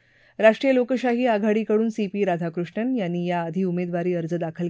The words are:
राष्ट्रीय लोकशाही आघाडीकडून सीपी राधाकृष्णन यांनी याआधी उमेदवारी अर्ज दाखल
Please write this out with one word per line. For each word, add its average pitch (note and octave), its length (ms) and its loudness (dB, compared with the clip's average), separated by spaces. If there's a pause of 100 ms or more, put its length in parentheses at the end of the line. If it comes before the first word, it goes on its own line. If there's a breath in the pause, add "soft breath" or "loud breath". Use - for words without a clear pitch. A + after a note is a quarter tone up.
(400 soft breath)
राष्ट्रीय A3 340 6
लोकशाही B3 520 0
आघाडीकडून A3 640 2
सीपी G3+ 360 -2
राधाकृष्णन F3 680 -2
यांनी F3 300 -2
याआधी F3 380 -2
उमेदवारी F3 500 -2
अर्ज E3 200 -2
दाखल E3+ 360 -4